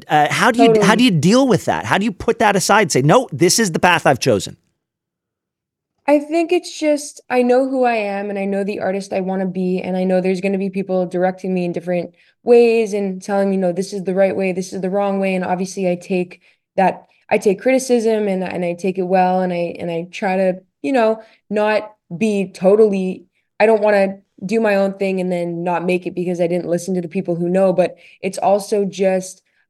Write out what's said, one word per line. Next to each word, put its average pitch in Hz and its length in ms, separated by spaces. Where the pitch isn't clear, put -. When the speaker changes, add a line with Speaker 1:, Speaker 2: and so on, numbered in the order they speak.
Speaker 1:
uh, 151 220
how 170 220
do 233 100
you, - 60
Speaker 2:
Totally. 220 180
Speaker 1:
how 202 80
do 226 100
you 254 80
deal 190 360
with 196 180
that? 87 200
How 127 120
do 190 80
you 233 60
put 233 280
that 208 160
aside 202 260
and 180 100
say, 131 100
"No, 196 300
this 165 280
is 214 120
the 156 80
path 175 260
I've 143 140
chosen"? - 380
Speaker 2:
I 294 120
think 320 320
it's 349 280
just, 294 400
I 247 100
know 247 260
who 262 160
I 240 120
am 202 340
and 202 80
I 196 80
know 196 180
the 202 160
artist 190 320
I 196 100
wanna 190 260
be, 185 340
and 185 160
I 185 60
know 185 180
there's 185 180
gonna 196 200
be 196 100
people 185 380
directing 185 440
me 180 140
in 175 60
different 175 420
ways 233 500
and 196 260
telling 196 300
me, 190 80
"No, 180 140
this 185 200
is 202 120
the 185 100
right 190 220
way, 190 160
this 180 200
is 196 100
the 185 100
wrong 196 280
way." 190 140
And 185 100
obviously 180 460
I 180 60
take 180 460
that, 185 320
I 214 120
take 196 200
criticism 233 680
and, 185 160
and 175 200
I 175 120
take 185 240
it 180 80
well, 185 340
and 180 100
I, 175 280
and 175 100
I 170 220
try 190 260
to, 185 240
you 277 100
know, 220 300
not 208 460
be 196 360
totally, 196 760
I 208 60
don't 220 160
wanna 196 380
do 220 140
my 208 160
own 196 240
thing 190 200
and 180 120
then 175 320
not 170 220
make 180 200
it 185 80
because 180 260
I 175 60
didn't 170 240
listen 175 240
to 180 80
the 170 60
people 180 260
who 170 160
know, 185 240
but 175 220
it's 190 160
also 202 480
just, 185 560